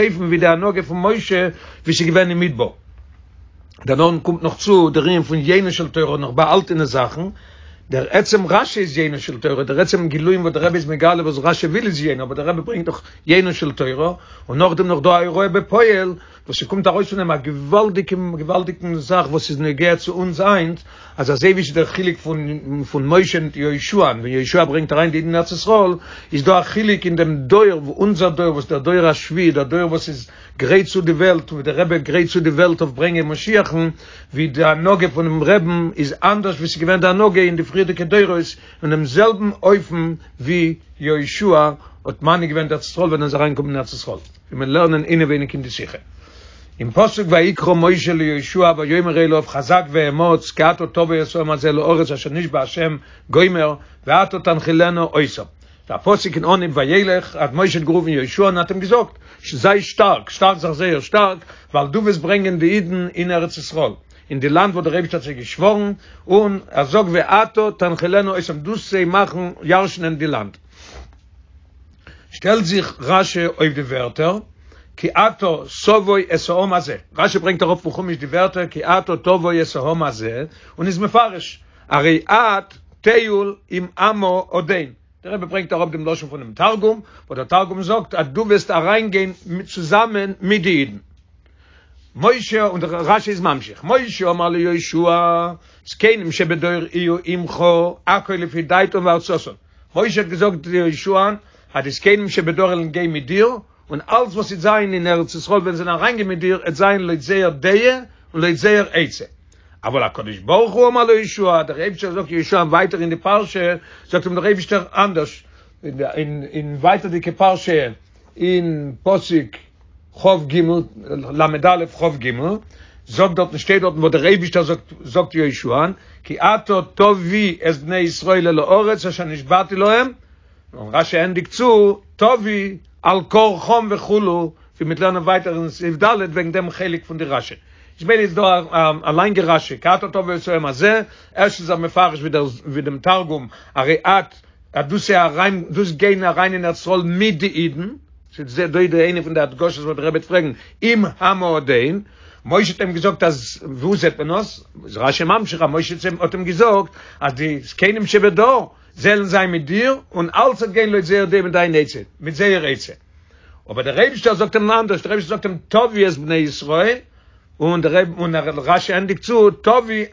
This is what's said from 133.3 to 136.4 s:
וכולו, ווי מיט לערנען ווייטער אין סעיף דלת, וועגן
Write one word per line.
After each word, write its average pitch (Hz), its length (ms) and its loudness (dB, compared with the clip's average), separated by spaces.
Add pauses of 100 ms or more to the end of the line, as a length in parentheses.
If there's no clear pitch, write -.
וכולו, 180 640 -2 (240)
ווי 156 120 -6
מיט 160 120 -4
לערנען 185 220 0
ווייטער 180 320 0
אין 165 140 -4
סעיף 170 280 -6
דלת, 202 340 2
וועגן 165 220 -4